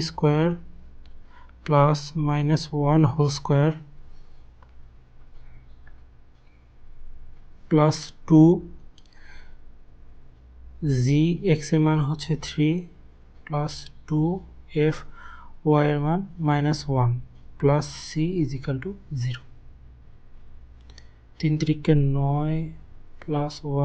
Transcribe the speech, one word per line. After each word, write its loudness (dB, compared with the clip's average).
স্কয়ার 2
plus 4
minus 2
one 8
whole 2
square 2
plus 6
two 10
জি, 4
x -10
এর 6
মান 4
হচ্ছে -4
থ্রি 0
plus -4
টু 2
এফ 2
y 4
এর 0
মান 0
মাইনাস 2
ওয়ান 2
plus 4
c -14
is 0
equal -4
to -8
zero। -4
তিন 2
তিরিকে 2
নয় 0
plus -2